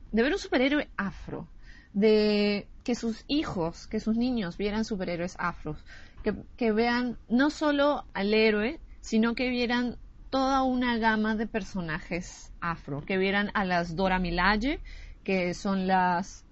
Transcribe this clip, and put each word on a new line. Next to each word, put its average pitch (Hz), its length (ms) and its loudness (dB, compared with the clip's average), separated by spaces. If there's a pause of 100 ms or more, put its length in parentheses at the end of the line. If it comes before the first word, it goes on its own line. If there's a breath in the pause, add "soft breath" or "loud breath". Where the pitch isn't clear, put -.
(120)
de 214 100 4
ver 285 100 4
un 403 60 0
superhéroe 294 580 2
afro, 170 500 -6 (460 loud breath)
de 208 720 4 (180)
que 240 100 0
sus 233 340 -4
hijos, 190 580 -2
que 214 140 -4
sus 220 160 0
niños 233 400 0
vieran 208 280 0
superhéroes 180 540 -4
afros, 165 380 -4 (480 loud breath)
que, 208 100 2 (220)
que 226 160 2
vean 240 460 2 (100)
no 254 220 6
solo 294 540 2 (100)
al 196 200 0
héroe, 220 460 2 (200)
sino 226 340 2
que 254 160 -2
vieran 247 480 0 (320)
toda 269 320 2
una 254 340 2
gama 220 380 2
de 220 120 -2
personajes 180 1120 -6
afro, 151 440 -6
que 190 140 0
vieran 196 340 2
a 208 120 0
las 175 320 0
Dora 185 220 2
Milaje, 185 640 2 (440 loud breath)
que 180 300 0
son 196 320 -2
las, 185 640 2